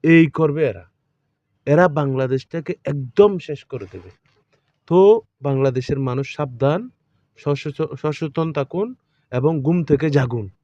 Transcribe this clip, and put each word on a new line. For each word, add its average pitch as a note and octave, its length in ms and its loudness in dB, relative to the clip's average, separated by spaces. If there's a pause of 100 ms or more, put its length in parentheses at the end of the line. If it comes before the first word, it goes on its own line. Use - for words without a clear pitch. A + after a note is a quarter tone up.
এই E3 240 8
করবে D3+ 400 -2
এরা, F2+ 180 -8 (800)
এরা E3 200 4
বাংলাদেশটাকে C3+ 840 -4 (100)
একদম D3 540 2
শেষ D3+ 260 -10
করে A2 280 -12
দেবে। F#2 180 -18 (800)
তো F3 100 4 (420)
বাংলাদেশের C3+ 580 -2
মানুষ C3+ 360 -4
সাবধান, C#3 440 -2 (600)
সচেত-, C#3+ 560 -6
সচেতন D#3 580 -4
থাকুন E3+ 340 -4 (440)
এবং C3+ 300 0
ঘুম E3 220 2
থেকে D3+ 260 2
জাগুন B2 360 -2 (180)